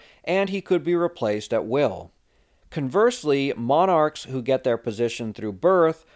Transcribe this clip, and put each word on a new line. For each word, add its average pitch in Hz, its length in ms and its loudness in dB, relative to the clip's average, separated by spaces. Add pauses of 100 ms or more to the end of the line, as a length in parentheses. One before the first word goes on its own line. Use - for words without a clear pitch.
(240)
and 190 240 0
he 190 120 -4
could 175 220 0
be 175 140 0
replaced 120 560 -2
at 104 140 0
will. 117 440 -2 (600)
Conversely, 143 880 0
monarchs 151 680 2
who 131 180 -8
get 131 220 0
their 117 140 2
position 113 540 -4
through 104 200 -8
birth 165 520 2 (120)